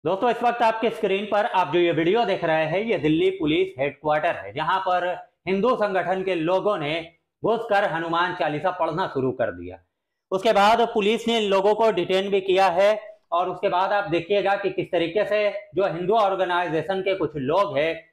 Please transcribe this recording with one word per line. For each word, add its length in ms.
दोस्तों, 260
इस 120
वक्त 180
आपके 280
स्क्रीन 360
पर 260
आप 220
जो 60
ये 120
वीडियो 340
देख 180
रहे 220
हैं, 160
ये 160
दिल्ली 320
पुलिस 500
headquarter 560
है, 180
जहां 260
पर 280
हिंदू 280
संगठन 480
के 120
लोगों 420
ने 140
घुसकर 480
हनुमान 440
चालीसा 380
पढ़ना 340
शुरू 240
कर 220
दिया। 260
उसके 220
बाद 400
पुलिस 340
ने 120
इन 100
लोगों 260
को 180
detain 360
भी 120
किया 300
है 280
और 180
उसके 200
बाद 240
आप 160
देखिएगा 460
कि 140
किस 220
तरीके 340
से 180
जो 180
हिंदू 220
organization 840
के 140
कुछ 200
लोग 420
हैं 160